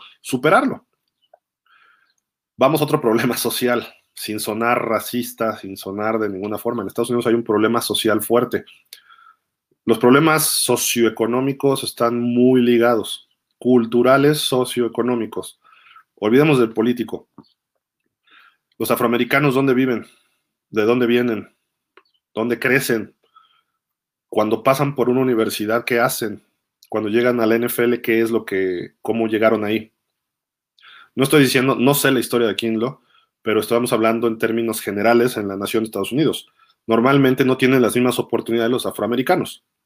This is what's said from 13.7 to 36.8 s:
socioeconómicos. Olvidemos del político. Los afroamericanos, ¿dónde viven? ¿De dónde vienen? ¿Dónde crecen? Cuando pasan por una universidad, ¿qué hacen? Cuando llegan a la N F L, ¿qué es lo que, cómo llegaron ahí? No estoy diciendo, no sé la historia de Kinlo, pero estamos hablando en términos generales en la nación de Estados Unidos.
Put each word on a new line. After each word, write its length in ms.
socioeconómicos. 1200
Olvidemos 400
del 140
político. 560
Los 120
afroamericanos, 640
¿dónde 200
viven? 320
¿De 140
dónde 200
vienen? 500
¿Dónde 240
crecen? 560
Cuando 320
pasan 320
por 160
una 100
universidad, 640
¿qué 160
hacen? 420
Cuando 220
llegan 300
a 60
la 100
N 100
F 180
L, 160
¿qué 220
es 80
lo 160
que, 560
cómo 260
llegaron 340
ahí? 300
No 100
estoy 180
diciendo, 360
no 140
sé 180
la 100
historia 280
de 80
Kinlo, 460
pero 180
estamos 320
hablando 340
en 120
términos 420
generales 560
en 120
la 80
nación 280
de 40
Estados 240
Unidos. 360